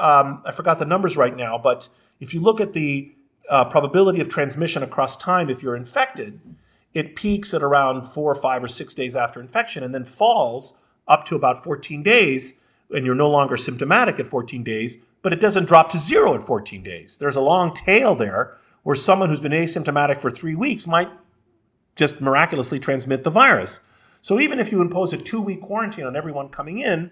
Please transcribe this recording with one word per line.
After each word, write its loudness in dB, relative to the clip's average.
um, 4
I -8
forgot 0
the -4
numbers 0
right 2
now, -4
but 0
if -12
you -4
look 2
at -2
the, -4
uh, 4
probability 2
of -4
transmission -4
across -4
time, 0
if -6
you're -4
infected, -4
it -6
peaks -4
at 0
around 2
four, -2
five, -2
or -8
six -10
days -6
after -4
infection -6
and -8
then -8
falls 0
up 2
to -4
about 0
fourteen -8
days, 2
and -4
you're 0
no 4
longer 2
symptomatic 0
at -6
fourteen -6
days, -6
but 0
it -2
doesn't 2
drop 8
to -4
zero 4
at -4
fourteen -4
days. -16
There's -2
a 2
long 2
tail 2
there -4
where 0
someone 4
who's 0
been -4
asymptomatic 0
for -2
three -8
weeks -4
might 0
just 0
miraculously 2
transmit -2
the 0
virus. 2
So 0
even 0
if -2
you 2
impose 0
a -6
two-week -6
quarantine -6
on -8
everyone -8
coming -10
in, -4